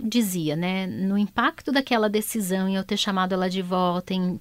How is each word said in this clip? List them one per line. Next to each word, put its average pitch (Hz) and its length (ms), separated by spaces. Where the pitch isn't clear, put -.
dizia, 185 540
né, 185 320
no 190 300
impacto 233 540
daquela 247 380
decisão 196 580
em 190 80
eu 190 80
ter 202 140
chamado 190 360
ela 185 160
de 190 120
volta, 180 520
em 180 280